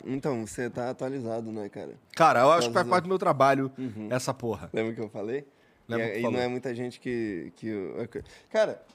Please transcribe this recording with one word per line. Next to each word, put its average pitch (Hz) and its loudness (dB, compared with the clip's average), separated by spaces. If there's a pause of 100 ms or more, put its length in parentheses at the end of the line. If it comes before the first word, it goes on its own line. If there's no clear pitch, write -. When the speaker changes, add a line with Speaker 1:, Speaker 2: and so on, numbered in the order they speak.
Speaker 1:
Então, 131 -2
você 120 -6
tá 123 -4
atualizado, 117 -6
né, 104 -8
cara? 82 -12 (220)
Speaker 2:
Cara, 143 6
eu 139 8
acho 165 6
que 117 -2
Speaker 1:
Por - -
Speaker 2:
faz 180 4
Speaker 1:
causa 180 -2
Speaker 2:
parte 180 4
do 175 -8
meu 190 2
trabalho 135 4
Speaker 1:
Uhum. 107 -8
Speaker 2:
essa 127 0
porra. 113 -6
Speaker 1:
Lembra 110 0
que 113 -8
eu 107 -6
falei? 117 -6 (420)
Speaker 2:
Lembro 117 0
Speaker 1:
E, 113 -2
Speaker 2:
que 98 -4
Speaker 1:
e - 0
Speaker 2:
falou. 120 0
Speaker 1:
não 123 2
é 123 0
muita 123 -4
gente 123 -8
que, 110 -4
que - -10
eu, 98 -6 (440)
cara, 202 0 (160)